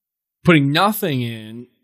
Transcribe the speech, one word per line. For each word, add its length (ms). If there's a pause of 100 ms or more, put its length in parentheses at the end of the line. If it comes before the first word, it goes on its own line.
(440)
putting 280
nothing 500
in 440 (180)